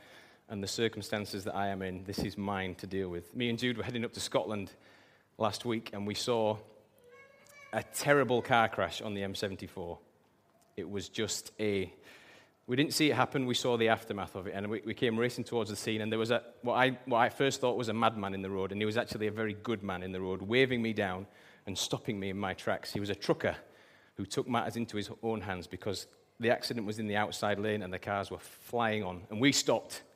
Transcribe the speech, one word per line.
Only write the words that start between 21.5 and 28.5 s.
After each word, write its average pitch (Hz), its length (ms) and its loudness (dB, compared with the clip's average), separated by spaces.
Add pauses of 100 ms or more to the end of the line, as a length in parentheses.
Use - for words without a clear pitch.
and 95 100 -6
stopping - 420 -2
me 98 120 -4
in 95 80 -4
my 95 160 -2
tracks. - 360 -2
He 110 100 -2
was 101 100 -2
a 98 40 2
trucker - 400 2 (600)
who 101 100 -6
took 123 240 -4
matters 113 280 0
into 117 200 -4
his 101 140 -4 (120)
own 113 200 -2
hands 92 240 -4
because - 400 -6 (340)
the 113 80 2
accident 117 380 2
was 107 120 -4
in 110 80 -2
the 104 100 0
outside 104 420 0
lane 104 240 0
and 92 100 -8
the 90 60 -6
cars 101 320 -2
were 92 80 -8
flying 110 640 -2